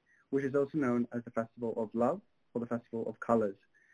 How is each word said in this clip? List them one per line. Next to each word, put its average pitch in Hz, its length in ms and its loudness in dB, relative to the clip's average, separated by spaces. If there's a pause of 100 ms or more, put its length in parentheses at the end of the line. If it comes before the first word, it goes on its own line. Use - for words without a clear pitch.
(300)
which 139 160 0
is 135 80 -2
also 139 240 2
known 120 340 2
as 120 120 -6
the - 80 -14
Festival 120 440 -4
of 110 200 -2
Love 131 260 2 (320)
or 117 80 -2
the 120 60 -6
Festival 117 400 -4
of 110 120 -10
Colours. 110 360 2 (380)